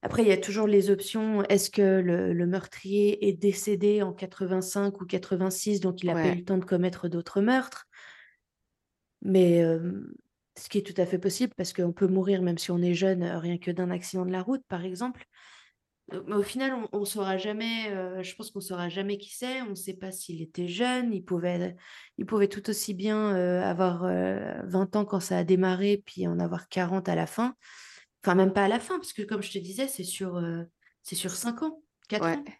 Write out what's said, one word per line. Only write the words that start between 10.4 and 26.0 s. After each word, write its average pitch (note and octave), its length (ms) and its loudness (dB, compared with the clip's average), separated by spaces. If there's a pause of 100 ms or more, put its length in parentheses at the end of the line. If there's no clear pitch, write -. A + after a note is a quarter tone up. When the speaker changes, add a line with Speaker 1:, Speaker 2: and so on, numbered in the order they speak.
Speaker 1:
ce - 120 -16
qui G#3 100 -2
est G3 80 -2
tout F#3 140 -4
à F3 60 4
fait F3+ 120 0
possible, F#3+ 380 0
parce F3+ 160 -6
qu'on F3 200 0
peut F#3+ 140 2
mourir F#3 360 4
même F3 160 2
si - 120 -6
on F3 120 0
est F3 120 4
jeune, F#3 300 2
heu, E3+ 140 -2
rien E3+ 200 -4
que F3+ 120 -6
d'un F3+ 200 -2
accident F3+ 360 -4
de F3+ 60 -2
la F#3 100 -4
route, C4 260 -4
par F3 160 -6
exemple. F#3+ 400 -8 (880)
Heu, F#3 160 -8
mais G#3 80 -2
au G3+ 60 2
final, C4 320 -2
on, A#3 140 -6 (120)
on G3+ 60 -2
saura F#3+ 320 -2
jamais, A3 540 -4
heu, F#3 300 -6
je F#3 140 -10
pense G#3+ 160 -12
qu'on G3+ 80 -10
saura F3 300 -6
jamais G3 280 -4
qui - 160 -16
c'est. B3+ 280 -6
On G#3 140 -8
sait F#3+ 200 -10
pas F#3+ 160 -10
s'il E3 300 -10
était F3 260 -6
jeune, A#3+ 460 -2
il F3+ 100 -4
pouvait, F3+ 520 -2 (420)
il F#3+ 80 -4
pouvait G3+ 220 4
tout G3+ 220 -6
aussi G#3 240 -4
bien, G#3 420 0
heu, F3+ 260 2
avoir, F3+ 440 0
heu, F#3 340 0 (260)
vingt F#3+ 300 0
ans G#3 100 2
quand G3+ 140 -2
ça F3+ 180 -2
a F3 60 2
démarré, F#3 640 4